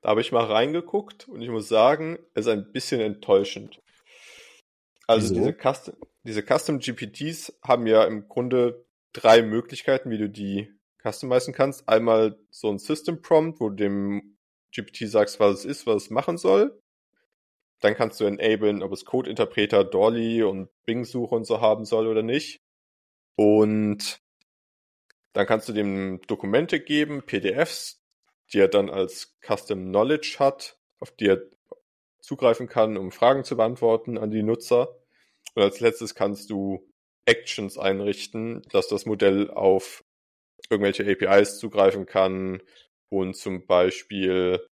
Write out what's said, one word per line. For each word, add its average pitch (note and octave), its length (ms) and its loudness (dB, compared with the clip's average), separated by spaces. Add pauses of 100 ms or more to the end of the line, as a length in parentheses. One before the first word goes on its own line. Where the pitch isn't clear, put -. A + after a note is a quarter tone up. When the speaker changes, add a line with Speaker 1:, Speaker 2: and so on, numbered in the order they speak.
Speaker 1:
Da A2+ 80 -2
hab G#2+ 80 2
ich - 120 -4
mal A#2 140 0
reingeguckt D3+ 800 -4
und G3+ 140 -16
ich A#2 80 -12
muss A2 200 -8
sagen, D3 500 2 (160)
es A2 120 -2
ist A#2 60 2
ein G#2 180 -4
bisschen C3 300 -4
enttäuschend. G#2 800 -2 (1300)
Also A2 260 2
Speaker 2:
Wieso? F2 60 0
Speaker 1:
diese C3 140 0
Custom, - 400 -4 (300)
diese G#2+ 180 -6
Custom D#3 360 -2
G B2 140 -8
P A2+ 140 -10
Ts D3+ 560 -12
haben A#2+ 240 2
ja A2 180 6
im G#2 240 -4
Grunde B2 560 -2 (300)
drei A#2 280 8
Möglichkeiten, B2 680 -2
wie A2 80 -4
du G#2+ 100 -2
die G2+ 420 -6 (320)
customizen B2+ 520 -2
kannst. C#3 340 -2
Einmal A2 500 4 (120)
so - 200 -6
ein G2+ 80 -4
System D#3 440 -6
Prompt, D#3+ 360 2
wo A2 120 -2
du G2 60 -12
dem G2+ 600 -4 (340)
G - 120 -10
P - 100 -16
T - 140 -10
sagst, - 340 0
was G2+ 200 4
es - 40 -16
ist, C#3 220 -10
was G#2 180 0
es - 60 -18
machen C#3+ 280 -4
soll. G3 420 2 (1000)
Dann G#2+ 160 2
kannst A2+ 240 -4
du A2 60 2
enablen, G#2 580 0
ob F#2+ 80 -8
es - 140 -12
Code-Interpreter, A2 760 0
Dolly A2+ 640 0
und F#2+ 240 -4 (160)
Bing-Suche A#2+ 500 -6
und A2+ 120 -2
so A2+ 140 -2
haben A2 240 2
soll A2 220 0
oder A2 160 0
nicht. B2+ 360 -6 (800)
Und G#2+ 840 2 (1120)
dann G2+ 140 0
kannst A2+ 220 -2
du - 40 -8
dem G2 560 -4
Dokumente A#2+ 520 -2
geben, D3 420 -2
P - 180 -6
D A#2 140 -2
Fs, - 480 -6 (500)
die G2+ 60 0
er G2 100 6
dann G2 220 0
als - 540 -6
Custom G2 420 -6
Knowledge B2 520 0
hat, - 400 -2 (220)
auf - 120 -16
die A2 140 -2
er F#2+ 160 4 (800)
zugreifen B2+ 480 0
kann, A2 280 0
um F#2 160 -8
Fragen C3 320 2
zu B2 120 -6
beantworten A2+ 600 0
an G#2+ 120 -6
die A2 120 -2
Nutzer. A#2+ 540 0 (580)
Und A2 80 2
als G2+ 180 0
letztes A2+ 340 0
kannst G2+ 360 -6
du G2 380 -6 (360)
Actions - 540 -2
einrichten, G2+ 920 -4
dass F#2+ 180 0
das G2+ 160 -4
Modell G2+ 460 2
auf - 540 0 (680)
irgendwelche G2+ 340 0
A G2+ 100 2
P F#2 120 -4 (140)
Is G2+ 180 0
zugreifen G2 480 2
kann F#2+ 560 -2 (460)
und F#2+ 280 -4
zum F#2 300 -10
Beispiel F#2 1000 0 (120)